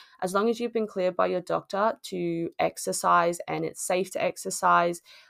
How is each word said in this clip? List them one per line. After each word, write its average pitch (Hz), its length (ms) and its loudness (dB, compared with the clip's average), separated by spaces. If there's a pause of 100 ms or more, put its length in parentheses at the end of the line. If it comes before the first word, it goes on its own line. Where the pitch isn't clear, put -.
(200)
As 185 140 -4
long 208 140 4
as 233 100 0
you've 240 140 -4
been 220 160 -2
cleared 180 260 -2
by 185 140 2
your 180 140 -2
doctor 190 500 -2 (100)
to 170 560 -4
exercise 175 880 2
and 156 180 -4
it's - 220 -6
safe 190 260 0
to - 100 -4
exercise, 175 800 2 (280)